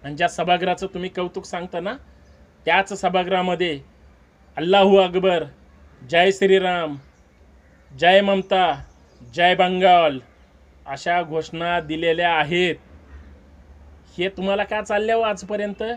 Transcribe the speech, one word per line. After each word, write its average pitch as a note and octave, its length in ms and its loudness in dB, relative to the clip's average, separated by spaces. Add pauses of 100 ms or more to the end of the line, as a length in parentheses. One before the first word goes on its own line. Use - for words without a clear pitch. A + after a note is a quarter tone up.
आणि C#3+ 120 -10
ज्या F3 120 -2
सभागृहाचं F3+ 600 -2
तुम्ही F3+ 220 -10
कौतुक F3+ 360 -8
सांगता F3 340 -10
ना, G3 140 -8 (720)
त्याच G3 280 0
सभागृहामध्ये F3+ 840 -2 (800)
अल्लाहू G3 400 4
अकबर, F3+ 460 2 (640)
जय F3 220 4
श्रीराम, F#3 640 0 (1040)
जय F#3 220 6
ममता, F#3+ 640 0 (500)
जय F3 220 4
बंगाल F3+ 640 4 (680)
अशा E3+ 380 -4
घोषणा E3 560 -6
दिलेल्या E3 540 -2
आहेत. D#3+ 420 0 (1400)
हे F3+ 120 -2
तुम्हाला G3 340 -4
का G3 180 -6
चालल्या G#3+ 340 -2
हो A3+ 60 0
आजपर्यंत? G#3 640 -6 (140)